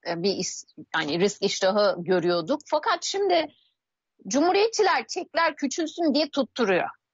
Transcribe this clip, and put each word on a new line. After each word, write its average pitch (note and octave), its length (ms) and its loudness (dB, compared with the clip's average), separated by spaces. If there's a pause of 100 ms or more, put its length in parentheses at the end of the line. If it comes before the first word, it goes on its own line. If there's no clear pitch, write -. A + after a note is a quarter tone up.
E, E3+ 140 -4
bir G3 60 2
is-, - 360 -6 (300)
yani D#3 240 -2
risk G3+ 240 0
iştahı G3 540 2
görüyorduk. F3 680 0
Fakat E4+ 360 0
şimdi F#4 460 0 (800)
Cumhuriyetçiler F#4 800 2
çekler D#4+ 480 -2
küçülsün D#4 580 -2
diye D4+ 160 0
tutturuyor. G3+ 580 0 (260)